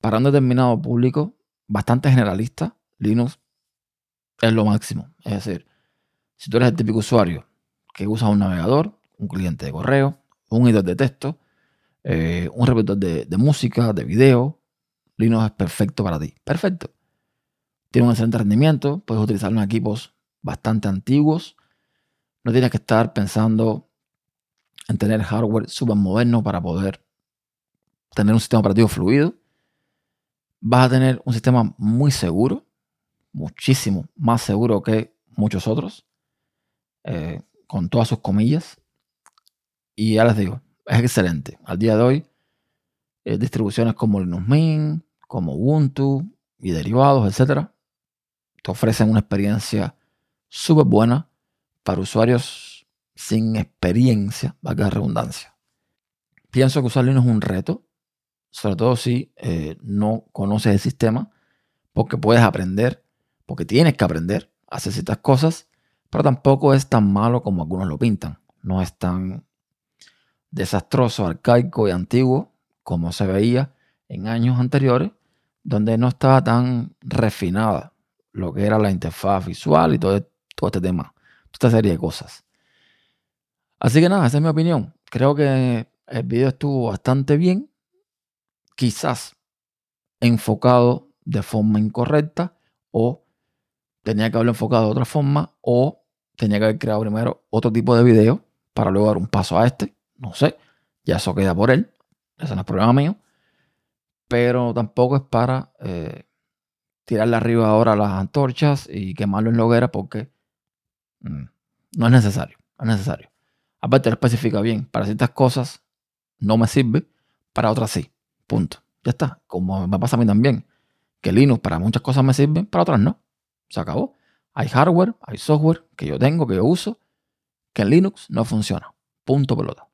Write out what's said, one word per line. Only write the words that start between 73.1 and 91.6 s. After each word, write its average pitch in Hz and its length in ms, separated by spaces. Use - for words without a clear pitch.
se 101 140
veía 120 480
en 92 200
años 117 300
anteriores, 135 520
donde 107 360
no 123 100
estaba 131 340
tan 120 580
refinada 104 920
lo 87 220
que 101 100
era 107 140
la 107 120
interfaz 90 540
visual 156 500
y - 40
todo, 98 280
todo - 140
este 98 120
tema, 90 340
toda - 380
esta - 180
serie 107 220
de 82 60
cosas. - 460
Así 120 200
que 170 80
nada, 185 180
esa 131 120
es 151 40
mi 165 60
opinión. 160 460
Creo 135 300
que 131 520
el 120 160
video 120 260
estuvo 131 400
bastante 135 480
bien, 185 340
quizás - 600
enfocado 120 880
de 110 180
forma 107 360